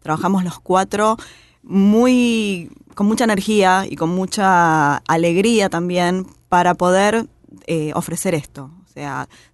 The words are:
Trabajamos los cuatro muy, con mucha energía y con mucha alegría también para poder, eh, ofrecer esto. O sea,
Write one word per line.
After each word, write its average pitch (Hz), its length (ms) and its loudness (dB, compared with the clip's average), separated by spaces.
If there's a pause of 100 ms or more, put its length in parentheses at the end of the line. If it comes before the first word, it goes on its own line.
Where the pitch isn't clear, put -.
Trabajamos 180 420 -2
los 175 160 -8
cuatro 202 580 0 (440)
muy, 214 1120 2 (240)
con 202 100 -2
mucha 220 200 0
energía 196 640 2
y 143 80 -10
con 160 140 -4
mucha 175 880 2
alegría 185 720 0
también 175 560 -2 (240)
para 175 240 2
poder, 196 540 0 (400)
eh, 156 260 -4
ofrecer 170 400 -4
esto. 143 380 -8 (160)
O - 40 -20
sea, 135 380 -12 (240)